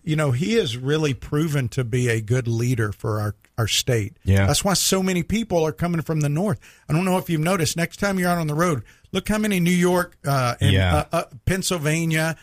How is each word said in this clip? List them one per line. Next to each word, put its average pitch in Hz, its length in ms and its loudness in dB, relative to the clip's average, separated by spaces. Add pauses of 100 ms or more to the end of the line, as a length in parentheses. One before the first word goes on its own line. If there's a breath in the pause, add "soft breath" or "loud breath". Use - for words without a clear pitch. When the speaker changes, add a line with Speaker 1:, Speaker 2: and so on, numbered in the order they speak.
Speaker 1:
you 156 140 -2
know, 151 160 0
he 185 220 0
has 151 220 0
really 143 380 0
proven 147 560 -2
to 131 140 -2
be 123 240 0
a 113 120 0
good 120 280 0
leader 117 420 0
for 107 300 -4
our, 104 160 -4 (200)
our 110 120 0
state. 110 560 -2
Speaker 2:
Yeah. 98 240 4
Speaker 1:
That's - 160 0
why 196 100 0
so 190 260 0
many 185 220 0
people 185 420 0
are 156 60 0
coming 165 320 -2
from 156 200 -2
the 143 60 0
north. 156 300 -2 (300 loud breath)
I - 40 -4
don't 170 120 2
know 185 140 2
if - 120 -4
you've 160 100 0
noticed, 170 360 0
next 165 220 -4
time 196 200 0
you're 180 100 0
out 175 100 0
on 160 100 -2
the 147 60 -2
road, 156 280 0 (300 loud breath)
look 190 160 -4
how 208 100 0
many 208 220 0
New 170 100 2
York, 180 460 2 (100)
uh, 131 340 0
and, 101 120 4
Speaker 2:
Yeah. 92 240 4
Speaker 1:
uh, - 160 2
uh, 170 120 0 (200)
Pennsylvania, 160 1000 0